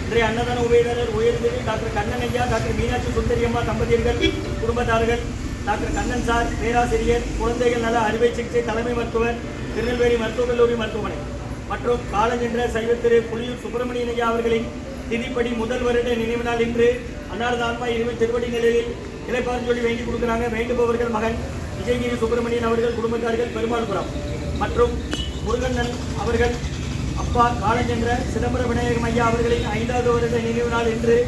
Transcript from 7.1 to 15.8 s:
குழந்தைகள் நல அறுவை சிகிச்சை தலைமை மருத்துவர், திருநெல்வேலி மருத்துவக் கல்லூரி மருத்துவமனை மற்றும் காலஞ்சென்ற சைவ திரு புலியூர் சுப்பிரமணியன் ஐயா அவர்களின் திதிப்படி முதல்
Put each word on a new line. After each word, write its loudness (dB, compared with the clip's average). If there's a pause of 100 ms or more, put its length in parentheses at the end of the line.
குழந்தைகள் 2
நல 2 (120)
அறுவை 4
சிகிச்சை 0
தலைமை -2
மருத்துவர், 0 (340)
திருநெல்வேலி 2
மருத்துவக் 0
கல்லூரி 4
மருத்துவமனை -4 (540)
மற்றும் 0 (120)
காலஞ்சென்ற 0 (140)
சைவ 0 (100)
திரு 6 (140)
புலியூர் -4
சுப்பிரமணியன் -2
ஐயா 0
அவர்களின் 0 (420)
திதிப்படி -2 (100)
முதல் -2